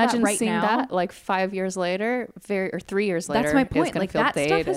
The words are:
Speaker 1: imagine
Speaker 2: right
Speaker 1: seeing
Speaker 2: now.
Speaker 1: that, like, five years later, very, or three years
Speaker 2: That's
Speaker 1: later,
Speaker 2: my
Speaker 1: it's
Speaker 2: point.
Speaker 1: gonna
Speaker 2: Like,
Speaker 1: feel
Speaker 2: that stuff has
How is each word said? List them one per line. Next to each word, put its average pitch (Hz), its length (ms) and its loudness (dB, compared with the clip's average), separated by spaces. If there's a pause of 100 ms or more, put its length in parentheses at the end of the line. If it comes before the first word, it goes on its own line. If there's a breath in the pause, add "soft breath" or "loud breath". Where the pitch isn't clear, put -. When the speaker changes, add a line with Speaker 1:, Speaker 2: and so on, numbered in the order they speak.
Speaker 1:
imagine 233 180 2
Speaker 2:
right 214 160 2
Speaker 1:
seeing 220 140 0
Speaker 2:
now. 170 100 0
Speaker 1:
that, 240 300 0
like, 180 200 0
five 190 420 -2
years 190 220 -4
later, 202 560 -2 (140)
very, 190 260 -2
or 175 80 -4
three 202 280 -2
years 170 180 0
Speaker 2:
That's 147 120 0 (100)
Speaker 1:
later, 302 80 2
Speaker 2:
my 269 60 6
Speaker 1:
it's - 120 -2
Speaker 2:
point. 320 200 2
Speaker 1:
gonna 190 100 0
Speaker 2:
Like, 190 80 -4
Speaker 1:
feel - 100 0
Speaker 2:
that 277 120 2
stuff 147 160 0
has 160 160 2 (120)